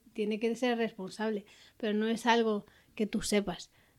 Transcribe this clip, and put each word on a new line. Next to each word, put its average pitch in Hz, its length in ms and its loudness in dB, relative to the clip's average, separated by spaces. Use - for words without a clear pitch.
tiene 214 260 -2
que 233 160 0
ser 240 220 0
responsable, 214 680 -4
pero 214 160 0
no 214 140 2
es 226 180 -2
algo 226 400 4
que 214 120 0
tú 214 140 -2
sepas. 202 500 0